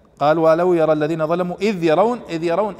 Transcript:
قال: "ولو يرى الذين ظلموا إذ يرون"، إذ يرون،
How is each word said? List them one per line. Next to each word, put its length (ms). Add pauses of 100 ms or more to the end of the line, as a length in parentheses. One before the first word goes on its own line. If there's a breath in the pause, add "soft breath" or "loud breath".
(180)
قال: 200
"ولو 360
يرى 180
الذين 340
ظلموا 300
إذ 280
يرون"، 440
إذ 140
يرون، 380